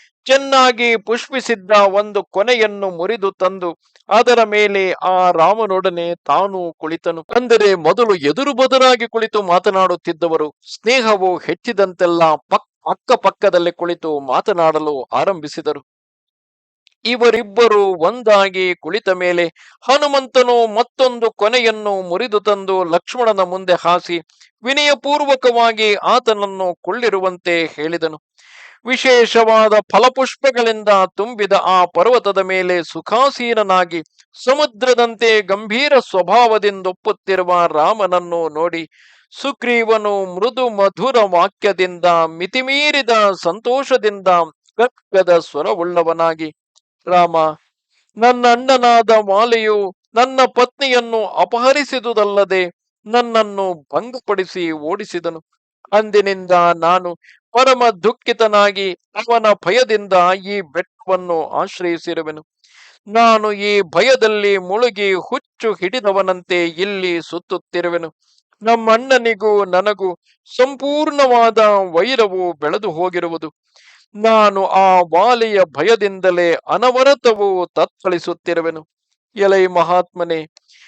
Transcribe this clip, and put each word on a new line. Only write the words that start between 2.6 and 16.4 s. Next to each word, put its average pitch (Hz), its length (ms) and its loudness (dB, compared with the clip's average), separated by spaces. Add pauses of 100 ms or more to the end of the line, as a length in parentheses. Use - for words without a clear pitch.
ಮುರಿದು 190 420 -4
ತಂದು 185 440 -6 (320)
ಅದರ 233 360 4
ಮೇಲೆ 202 480 0
ಆ 185 380 0
ರಾಮನೊಡನೆ 180 840 0
ತಾನೂ 180 580 -2
ಕುಳಿತನು. 165 520 -8 (120)
ಅಂದರೆ 226 380 2
ಮೊದಲು 196 400 0
ಎದುರು 151 380 -2
ಬದುರಾಗಿ 254 560 2
ಕುಳಿತು 214 340 -4
ಮಾತನಾಡುತ್ತಿದ್ದವರು 175 1120 0 (200)
ಸ್ನೇಹವು 214 640 0
ಹೆಚ್ಚಿದಂತೆಲ್ಲ 175 960 0
ಪಕ್-, - 560 -6
ಅಕ್ಕಪಕ್ಕದಲ್ಲಿ 185 800 0
ಕುಳಿತು 170 480 -6
ಮಾತನಾಡಲು 156 800 0
ಆರಂಭಿಸಿದರು. 147 800 -4 (1200)